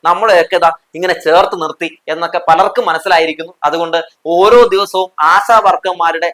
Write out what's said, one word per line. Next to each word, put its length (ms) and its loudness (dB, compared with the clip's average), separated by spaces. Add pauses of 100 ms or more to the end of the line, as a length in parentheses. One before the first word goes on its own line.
നമ്മളെയൊക്കെ 560 2
ദാ 60 4 (240)
ഇങ്ങനെ 200 -4 (100)
ചേർത്ത് 360 0
നിർത്തി 280 -8 (180)
എന്നൊക്കെ 420 -6
പലർക്കും 420 0
മനസ്സിലായിരിക്കുന്നു. 600 -2 (100)
അതുകൊണ്ട് 360 -2 (360)
ഓരോ 260 6 (140)
ദിവസവും 340 -2 (240)
ആശാ 320 2
വർക്കർമാരുടെ 680 -2